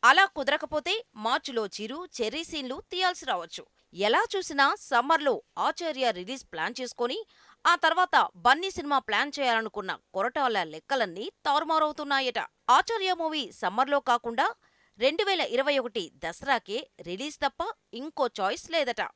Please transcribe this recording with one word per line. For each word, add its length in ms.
అలా 240
కుదరకపోతే 680
మార్చిలో 500
చిరు, 320
చెర్రీ 300
సీన్లు 320
తీయాల్సి 360
రావచ్చు. 360
ఎలా 360
చూసినా 360
సమ్మర్లో 540
ఆచార్య 520
రిలీజ్ 340
ప్లాన్ 300
చేసుకొని 440
ఆ 120
తర్వాత 400
బన్నీ 340
సినిమా 280
ప్లాన్ 320
చేయాలనుకున్న 600
కొరటాల 500
లెక్కలన్నీ 640
తారుమారవుతున్నాయట. 920
ఆచార్య 440
మూవీ 380
సమ్మర్లో 480
కాకుండా 460
రెండు 260
వేల 160
ఇరవై 380
ఒకటి 240
దసరాకే 640
రిలీజ్ 360
తప్ప 240
ఇంకో 320
చాయిస్ 440
లేదట. 320